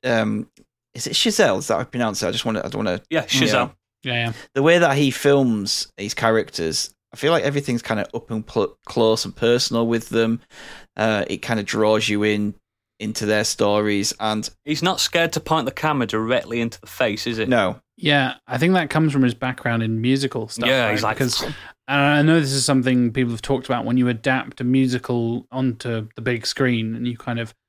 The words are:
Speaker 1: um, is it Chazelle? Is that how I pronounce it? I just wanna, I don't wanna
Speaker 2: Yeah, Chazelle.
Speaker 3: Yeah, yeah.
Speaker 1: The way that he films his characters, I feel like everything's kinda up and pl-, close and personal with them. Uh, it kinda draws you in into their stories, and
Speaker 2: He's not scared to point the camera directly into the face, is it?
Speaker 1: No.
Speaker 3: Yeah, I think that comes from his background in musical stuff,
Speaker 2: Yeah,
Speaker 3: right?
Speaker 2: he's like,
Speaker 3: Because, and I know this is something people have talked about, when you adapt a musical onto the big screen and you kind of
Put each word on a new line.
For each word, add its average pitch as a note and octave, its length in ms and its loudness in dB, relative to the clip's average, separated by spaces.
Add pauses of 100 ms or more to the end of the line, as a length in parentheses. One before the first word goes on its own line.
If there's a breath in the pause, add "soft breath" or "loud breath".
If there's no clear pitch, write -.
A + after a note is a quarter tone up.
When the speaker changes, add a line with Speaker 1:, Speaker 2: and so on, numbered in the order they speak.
Speaker 1:
um, A2 440 0 (460)
is B2 120 -8
it - 80 -6
Chazelle? F3+ 440 2
Is F2+ 100 -8
that A2+ 60 2
how D#2 60 0
I C#2 40 -2
pronounce A2 380 -2
it? G2 60 0
I - 20 0
just - 140 -4
wanna, A2 160 -2
I - 80 -6
don't G#2+ 160 -4
wanna F#2 160 -2 (100)
Speaker 2:
Yeah, D#3+ 140 0
Chazelle. B2 480 2 (300)
Speaker 3:
Yeah, B2+ 100 -6 (140)
yeah. A#2 60 -4 (220 loud breath)
Speaker 1:
The C3+ 80 2
way E3 160 6
that D#3 180 4
he C#3 140 4
films B2 880 2
his G2+ 180 -8
characters, A2 800 0 (180)
I - 40 -20
feel D3+ 160 2
like E3 120 2
everything's C#3 380 -2
kinda G#2+ 320 -4
up - 160 -8
and A2 160 -6
pl-, - 300 -2 (100)
close A2 380 2
and - 100 -12
personal A#2 520 0
with A#2 220 -2
them. A2+ 320 0 (560 loud breath)
Uh, G#2+ 320 0
it F#2+ 140 -6
kinda A2 200 -2
draws G#2+ 460 2
you G#2 140 0
in G#2 320 0 (440)
into A2 260 -6
their G#2 200 2
stories, G#2 760 0
and G#2+ 300 -4 (160)
Speaker 2:
He's D3 160 -4
not F3+ 180 0
scared E3+ 320 0
to D#3 80 -2
point D#3+ 240 0
the C3 80 -4
camera C#3+ 340 -2
directly A2+ 540 -2
into A#2 200 -4
the - 60 -20
face, A2 400 -2
is A#2 120 -4
it? A2 100 -2
Speaker 1:
No. G#2+ 320 0 (160)
Speaker 3:
Yeah, C#3 380 2 (120)
I B2 120 -6
think F3 160 4
that D#3+ 160 2
comes D#3+ 220 2
from C3+ 100 4
his A#2+ 120 4
background B2 480 -2
in A2+ 180 -2
musical C3 480 0
stuff, A#2 200 -2
Speaker 2:
Yeah, C3 180 4
Speaker 3:
right? G#2+ 60 0
Speaker 2:
he's G#2 100 -2
like, A2 160 0
Speaker 3:
Because, B2 240 0
and D3+ 120 -6 (340 loud breath)
I C#3+ 340 4
know D#3+ 180 6
this C3+ 120 0
is C3+ 120 -2
something B2+ 480 2
people B2 200 0
have A2 100 -8
talked C3 240 -2
about, B2 200 -2
when A#2 120 0
you B2 100 4
adapt B2+ 520 -2
a B2+ 40 -6
musical B2 840 0
onto A#2 640 -4
the A#2 80 -12
big A#2 240 -4
screen A2+ 480 0
and A#2+ 120 -6
you A#2+ 120 -4
kind A#2+ 200 -6
of A2+ 160 -8 (140)